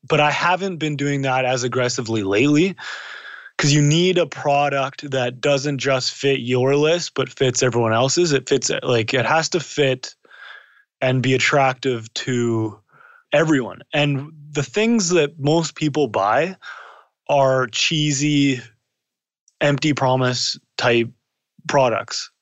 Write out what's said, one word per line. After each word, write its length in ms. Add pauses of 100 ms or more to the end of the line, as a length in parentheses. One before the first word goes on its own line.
But 120
I 120
haven't 460
been 180
doing 260
that 220
as 180
aggressively 640
lately, 500 (800)
'cause 160
you 100
need 360
a 80
product 840
that 280
doesn't 380
just 340
fit 280
your 340
list, 400
but 140
fits 340
everyone 300
else's. 400
It 160
fits, 200 (140)
like, 320
it 120
has 240
to 100
fit 560 (840)
and 200
be 120
attractive 800
to 640 (520)
everyone. 520 (100)
And 400 (180)
the 120
things 480
that 280
most 360
people 340
buy 480 (720)
are 380
cheesy, 960 (1000)
empty 320
promise 680 (200)
type 320 (580)
products 600 (120)